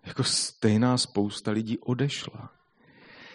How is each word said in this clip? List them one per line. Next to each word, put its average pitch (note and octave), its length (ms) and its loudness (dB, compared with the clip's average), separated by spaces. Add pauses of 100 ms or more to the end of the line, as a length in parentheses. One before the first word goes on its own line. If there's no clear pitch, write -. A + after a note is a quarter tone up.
jako C#3 180 -4
stejná A#2 720 2
spousta G2+ 520 -2
lidí A2 280 -2
odešla. - 720 -4 (840)